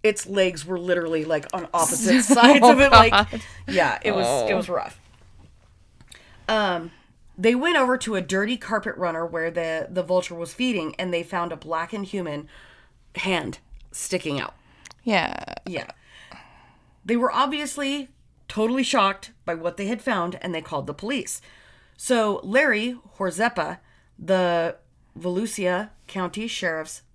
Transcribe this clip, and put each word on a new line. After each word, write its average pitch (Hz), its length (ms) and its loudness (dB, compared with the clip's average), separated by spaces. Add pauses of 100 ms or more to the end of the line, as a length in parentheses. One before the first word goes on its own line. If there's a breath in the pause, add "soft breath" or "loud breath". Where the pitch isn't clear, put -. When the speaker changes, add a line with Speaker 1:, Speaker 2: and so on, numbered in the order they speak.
Speaker 1:
Its 214 240 0
legs 185 380 0
were 180 140 -6
literally, 170 460 -2
like, 156 280 -2
on 175 200 -8
opposite 170 420 4
Speaker 2:
<laughs> - 20 8
Oh, 254 40 6
Speaker 1:
sides 247 460 8
of 262 120 10
it. 277 120 8
Like, 226 200 10
Speaker 2:
God. 214 300 2 (260 loud breath)
Speaker 1:
yeah, 165 360 2
it 214 100 0
was, 127 120 0 (240)
it - 40 0
Speaker 2:
Oh. 190 40 0
Speaker 1:
was 180 120 -4
rough. - 300 -6 (1500 soft breath)
Um, 180 440 -2 (460 soft breath)
they 226 180 4
went 320 220 2
over 254 220 2
to 220 160 -6
a 190 60 -2
dirty 196 360 -2
carpet 208 400 -6
runner 165 280 -4
where 165 260 -6
the, 165 380 -4
the 180 140 -4
vulture 180 320 -2
was 170 180 -12
feeding, 220 440 -2
and 180 160 -4
they 170 100 -2
found 170 280 -6
a 165 60 -8
blackened 165 500 -8
human 160 400 -8 (680 soft breath)
hand - 440 -4 (320)
sticking 156 480 -6
out. - 140 -8 (500 loud breath)
Speaker 2:
Yeah. 175 400 -2 (220)
Speaker 1:
Yeah. 180 220 -10 (1160 soft breath)
They 226 120 -2
were 240 160 0
obviously 277 800 -4 (380)
totally 233 360 -2
shocked 196 480 0 (140)
by 170 100 -4
what 170 220 -6
they 196 100 -6
had 220 140 -6
found, 180 400 -4
and 180 120 -8
they 160 80 -6
called 143 260 -8
the 147 60 -10
police. 226 480 -8 (560 soft breath)
So 220 460 0
Larry 240 540 0 (200)
Horzepa, 180 600 -4 (400)
the 175 560 0 (420)
Volusia 180 720 -4 (180)
County 196 400 -6
Sheriff's 160 540 -6 (120)